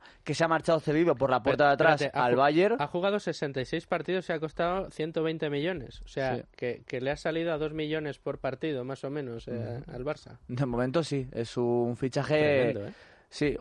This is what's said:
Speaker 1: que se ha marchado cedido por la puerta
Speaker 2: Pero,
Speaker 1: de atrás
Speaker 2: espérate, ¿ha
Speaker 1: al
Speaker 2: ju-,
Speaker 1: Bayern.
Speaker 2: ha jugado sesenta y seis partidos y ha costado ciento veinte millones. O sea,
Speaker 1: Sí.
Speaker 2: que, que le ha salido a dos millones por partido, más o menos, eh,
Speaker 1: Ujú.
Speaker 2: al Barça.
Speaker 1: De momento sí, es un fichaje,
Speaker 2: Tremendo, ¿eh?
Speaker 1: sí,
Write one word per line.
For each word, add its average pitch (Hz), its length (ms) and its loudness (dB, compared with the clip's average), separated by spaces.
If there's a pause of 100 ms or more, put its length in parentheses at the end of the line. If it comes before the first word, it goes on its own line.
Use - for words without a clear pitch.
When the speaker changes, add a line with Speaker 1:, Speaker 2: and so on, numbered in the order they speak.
(260)
Speaker 1:
que 156 80 -2
se 165 100 2
ha 165 60 2
marchado 160 320 2
cedido 156 340 4
por 123 140 2
la 127 120 4
puerta 131 220 4
Speaker 2:
Pero, 143 60 8
Speaker 1:
de 139 60 8
atrás 151 260 6
Speaker 2:
espérate, 139 180 -2
¿ha 131 60 4
Speaker 1:
al 123 80 4
Speaker 2:
ju-, 123 60 4
Speaker 1:
Bayern. 160 380 6
Speaker 2:
ha 147 100 -2
jugado 196 320 0
sesenta 143 420 -4
y 123 40 -2
seis 160 220 -6
partidos 175 400 -2
y 180 60 -2
ha 156 80 -2
costado 175 500 -2
ciento 160 320 -4
veinte 160 260 -2
millones. 147 520 -4
O - 80 -18
sea, 131 260 -2
Speaker 1:
Sí. 117 80 -6 (140)
Speaker 2:
que, 123 280 -4
que 131 140 -6
le 131 120 -2
ha 147 40 -2
salido 165 380 -2
a 151 40 -2
dos 151 140 -4
millones 151 480 -4
por 139 200 -6
partido, 135 440 -4
más 131 220 -8
o 135 40 -4
menos, 131 380 -8
eh, 120 340 -8
Speaker 1:
Ujú. - 140 -14
Speaker 2:
al 123 80 -8
Barça. 143 360 -8 (100)
Speaker 1:
De 123 160 -2
momento 127 380 0
sí, 135 280 -4
es 117 240 -6
un 120 400 2
fichaje, 139 400 0 (380)
Speaker 2:
Tremendo, 101 160 -6
¿eh? - 40 -14 (360)
Speaker 1:
sí, 143 320 0